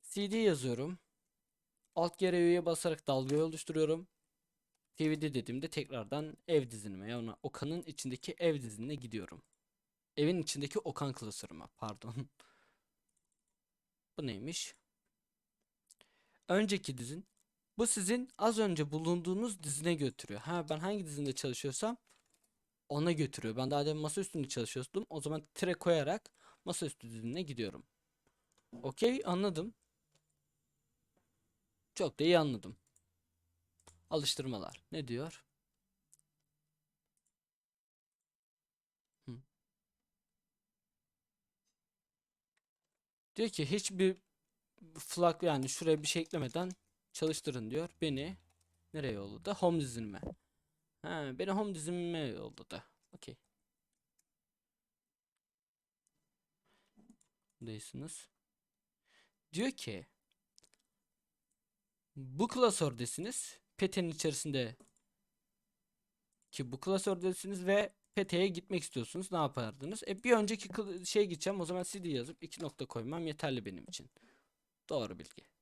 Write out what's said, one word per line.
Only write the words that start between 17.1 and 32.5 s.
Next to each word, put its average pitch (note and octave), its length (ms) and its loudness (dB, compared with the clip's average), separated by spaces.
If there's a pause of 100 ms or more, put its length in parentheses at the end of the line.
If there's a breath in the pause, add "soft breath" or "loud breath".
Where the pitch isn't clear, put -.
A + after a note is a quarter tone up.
Bu A#3 100 4
sizin A#3 500 2
az A3 220 4
önce D#3+ 320 2
bulunduğunuz F3 720 0
dizine D3+ 300 0
götürüyor. B2+ 480 -2
Ha, E3 280 -2
ben D#3 100 0
hangi F#3+ 260 0
dizinde C#3+ 300 -2
çalışıyorsam C#3+ 640 -2 (920)
ona D3+ 220 4
götürüyor. C3+ 440 0
Ben C3 160 0
daha C#3+ 140 4
demin D3+ 160 0
masa D3+ 200 -2
üstünde C#3+ 260 -2
çalışıyordum. C3 640 -4
O D#3 120 -6
zaman D3+ 320 -4
tire F3+ 200 2
koyarak E3+ 580 2 (340 soft breath)
masaüstü D#3 440 -4
dizinine A#2 320 -4
gidiyorum. A#2 440 -6 (1000)
Okey, A#3 420 2
anladım. F#3 480 0 (2250)
Çok E3 240 -2
da C#3+ 40 4
iyi E3+ 160 8
anladım. A#2 380 -2 (1300)